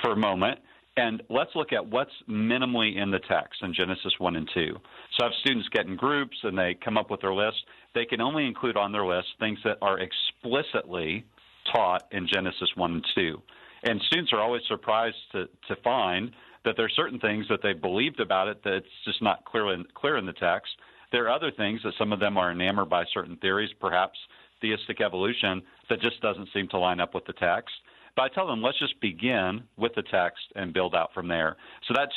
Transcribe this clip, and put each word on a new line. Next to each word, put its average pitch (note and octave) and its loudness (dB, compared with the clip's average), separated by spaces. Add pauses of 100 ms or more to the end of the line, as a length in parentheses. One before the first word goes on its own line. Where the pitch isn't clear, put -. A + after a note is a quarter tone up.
for A#2+ 2
a G#2 2
moment. G#2 2 (400)
And A2+ 2
let's C#3 0
look D#3 -2
at G#2 0
what's A#2+ -2 (160)
minimally A2+ 2
in G2+ 0
the F#2+ 2
text - 0
in F2+ -4
Genesis F#2 0
one F2+ 0
and D#2+ -4
two. D#2+ 0 (420)
So B2+ 4
I A#2+ 2
have A2+ -4
students B2 0
get G#2+ 2
in F#2+ -6
groups C#3 0
and F#2+ -2
they F2+ 2 (100)
come A2 0
up G#2+ 0
with G2+ -4
their F#2+ 2
list. G#2 2 (380)
They A#2 0
can A#2 -2
only C#3+ 0
include A#2 -2
on G2+ 2
their G#2 0
list F2+ 0 (120)
things G#2+ -2
that G#2+ 0
are G2 2
explicitly F#2 -2 (480)
taught F#2 4
in F#2 -4
Genesis F#2 0
one E2+ 0
and D#2+ -4 (100)
two. D#2+ 0 (420)
And A2+ 0
students D#3+ 2
are G#2+ 2
always A#2 0
surprised A2 0 (160)
to, F#2 -4 (240)
to G2+ -2
find A2+ 2 (340)
that A2+ 2
there A2+ 2
are G#2+ 0
certain C#3 0
things G#2+ 0
that G#2+ 0
they G#2 4
believed G2+ 0
about F#2+ 2
it G#2 -8
that's G2 0 (200)
just - -4
not G#2 2
clear G#2 0
in, F2 -6
clear C#3+ 0
in G2+ -2
the F2 -6
text. F#2 0 (420)
There A#2+ 2
are A2+ 2
other D3 -2
things A2 -2
that G#2+ -2
some G#2+ 2
of G2+ 0
them G2+ 2
are F2+ 4
enamored F#2 0
by E2+ 2
certain E2+ -6
theories, G2+ 0 (100)
perhaps F#2 0 (420)
theistic A2 -2
evolution, G2 0 (280)
that A2+ 0
just A#2 0
doesn't G2 -2
seem G2 0
to G2+ -2
line F2+ 2
up F2 0
with E2+ -4
the - -10
text. F2+ 0 (420)
But C3 2
I C3+ 2
tell F#3+ 0
them, A#2 -2
"Let's C3 0
just - -4
begin G2+ 0 (140)
with A#2 0
the G#2+ -2
text F2+ 0 (140)
and F#2 -6
build F2+ 2
out E2 0
from F2+ -6
there." D#2+ 0 (320)
So B2 -2
that C#3 2